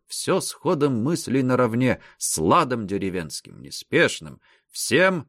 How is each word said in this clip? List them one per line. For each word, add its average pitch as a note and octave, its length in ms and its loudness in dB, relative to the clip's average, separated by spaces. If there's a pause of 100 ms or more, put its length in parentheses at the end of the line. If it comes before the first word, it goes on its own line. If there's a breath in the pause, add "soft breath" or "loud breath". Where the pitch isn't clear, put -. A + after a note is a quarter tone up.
всё - 340 -2
с - 120 -8
ходом C#3+ 500 0
мыслей C3+ 400 0
наравне, B2 580 2 (180 loud breath)
с - 200 -4
ладом B2 480 2
деревенским, F2+ 760 -6
неспешным, D#2+ 800 -2 (300 soft breath)
всем F3+ 580 2